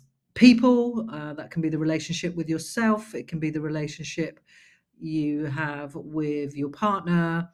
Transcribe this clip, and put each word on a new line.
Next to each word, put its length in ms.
people. 800
Uh, 220
that 160
can 100
be 80
the 80
relationship 580
with 140
yourself. 640
It 140
can 100
be 120
the 100
relationship 800
you 460
have 500
with 600
your 140
partner, 840